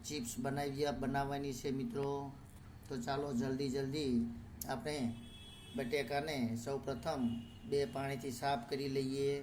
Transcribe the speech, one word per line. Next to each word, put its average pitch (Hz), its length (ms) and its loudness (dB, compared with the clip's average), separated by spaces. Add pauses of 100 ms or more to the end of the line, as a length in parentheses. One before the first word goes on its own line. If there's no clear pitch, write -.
ચિપ્સ 143 340 -4
બનાવ્યા, 139 600 2
બનાવવાની 139 580 0
છે 147 120 0
મિત્રો. 139 600 0 (560)
તો 147 60 -4 (120)
ચાલો 143 280 2
જલ્દી 135 420 2
જલ્દી 135 400 2 (520)
આપણે 147 300 -2 (800)
બટેકાને 143 640 2 (260)
સૌપ્રથમ 139 580 0 (480)
બે 143 160 4
પાણીથી 135 540 -2
સાફ 139 280 2
કરી 139 300 0
લઈએ 139 320 2 (140)